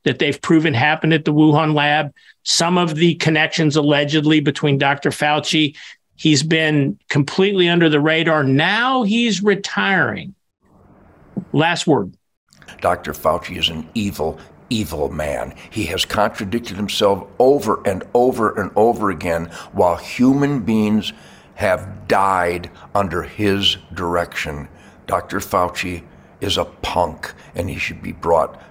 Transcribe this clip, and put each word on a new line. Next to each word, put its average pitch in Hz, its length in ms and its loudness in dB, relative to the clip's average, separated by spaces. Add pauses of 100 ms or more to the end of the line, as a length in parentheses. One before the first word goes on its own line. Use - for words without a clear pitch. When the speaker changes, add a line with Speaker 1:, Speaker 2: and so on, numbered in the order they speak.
Speaker 1:
that 147 140 0
they've 147 240 -2
proven 160 320 2
happened 156 400 2
at 156 120 0
the 151 80 0
Wuhan 156 420 4
lab, 147 360 0 (300)
some 175 380 0
of 170 160 0
the 165 200 4
connections 156 600 0
allegedly 147 640 2
between 143 400 0
Doctor 143 320 0
Fauci. 151 640 0 (400)
He's 147 260 2
been 156 560 2 (120)
completely 190 600 2
under 170 180 4
the 147 140 4
radar. 160 420 2
Now 208 600 2
he's 208 400 0
retiring. 190 880 0 (1200)
Last 165 320 0
word. 117 320 0 (640)
Speaker 2:
Doctor 87 320 -2
Fauci 85 440 -2
is 82 120 -2
an 78 240 -10
evil, 80 460 -4 (320)
evil 80 380 -4
man. 71 440 -6 (160)
He 107 160 -6
has 87 180 -4
contradicted 107 720 -4
himself 98 520 -2 (100)
over 123 480 2
and 92 180 -4 (120)
over 120 440 0
and 92 160 -4
over 107 360 2
again, 82 340 -4 (260)
while 87 240 2
human 135 680 0
beings 107 520 0 (400)
have 95 540 -4
died 90 640 0 (240)
under 90 260 -2
his 98 560 -2 (160)
direction. 85 760 -4 (380)
Doctor 92 320 -4
Fauci 87 680 -4 (380)
is 98 160 -2
a 85 80 -2
punk, - 640 -6 (220)
and 92 160 -6
he 104 80 -8
should - 240 -8
be 95 100 -10
brought 82 480 0 (120)